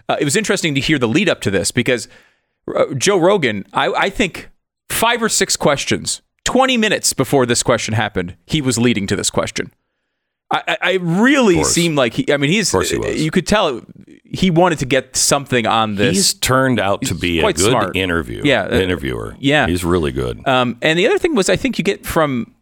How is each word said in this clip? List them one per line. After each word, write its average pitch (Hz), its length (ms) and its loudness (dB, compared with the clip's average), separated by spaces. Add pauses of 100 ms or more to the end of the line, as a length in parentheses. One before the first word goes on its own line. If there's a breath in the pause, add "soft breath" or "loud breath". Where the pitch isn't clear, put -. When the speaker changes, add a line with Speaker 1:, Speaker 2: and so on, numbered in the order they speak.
Speaker 1:
Uh, - 100 2
it - 60 0
was 143 120 0
interesting 185 380 0
to 131 60 0
hear 156 180 0
the 123 100 2
lead 165 200 2
up 131 120 -2
to 110 100 -2
this 98 200 0
because, 123 360 0 (640 soft breath)
uh, - 200 0
Joe 185 240 0
Rogan, 156 560 2
I, 139 180 0
I 139 180 0
think - 400 -4 (400)
five 233 320 0
or 226 80 0
six - 280 -2
questions, - 640 -2 (240)
twenty 262 320 2
minutes 214 340 0
before 135 340 2
this 120 180 0
question 117 320 0
happened, 98 500 -4
he 156 160 -2
was 127 160 0
leading 113 300 0
to 104 100 -2
this - 120 -2
question. - 420 -4 (800)
I, 151 160 -2
I, 165 160 -2
I 175 200 0
really 208 540 4
Speaker 2:
Of 151 80 2
course. 135 100 -4
Speaker 1:
seemed 170 240 0
like 120 160 0
he, - 180 -2
I 147 60 2
mean, 143 120 0
he's, 202 200 0
Speaker 2:
Of - 20 -6
course 92 200 0
he - 60 -2
was. 58 240 -4
Speaker 1:
you 156 100 0
could 185 140 0
tell 170 360 0 (420)
he 165 260 0
wanted 170 300 4
to 139 60 -4
get 131 320 0
something 131 500 0
on 107 280 0
this. 104 200 2
Speaker 2:
He's 190 180 0
turned 127 460 2
out 98 220 0
to 120 120 -4
Speaker 1:
He's 82 60 -6
Speaker 2:
be 82 200 0
a - 20 2
Speaker 1:
quite 87 160 0
Speaker 2:
good 95 140 2
Speaker 1:
smart. 98 260 0
Speaker 2:
interview-, 80 480 -2
Speaker 1:
Yeah, 127 180 2
uh, - 160 -2
Speaker 2:
interviewer. 67 640 -4
Speaker 1:
yeah. 135 260 2
Speaker 2:
He's 87 160 -2
really 82 300 0
good. 62 340 -6
Speaker 1:
Um, 123 340 0
and 156 160 2
the 180 80 2
other 381 120 2
thing 339 180 0
was, 196 140 2
I 185 80 2
think 247 200 -4
you - 60 -2
get 190 220 -4
from, 135 560 -2